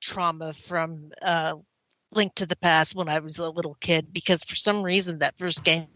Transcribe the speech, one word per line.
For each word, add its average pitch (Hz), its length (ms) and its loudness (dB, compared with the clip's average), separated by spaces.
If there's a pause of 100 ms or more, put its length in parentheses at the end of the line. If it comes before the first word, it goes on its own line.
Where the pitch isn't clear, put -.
trauma 165 520 -2
from, 160 580 -6 (100)
uh, 160 340 2 (580)
Link 202 240 0
to 190 100 -2
the 165 100 -2
Past 160 380 4
when 180 140 -4
I 156 100 0
was 156 200 -8
a 165 120 -4
little 165 300 -6
kid 160 320 0
because 180 320 0
for - 100 -8
some 208 300 0
reason 180 340 0
that - 180 0
first 175 280 -4
game 160 320 2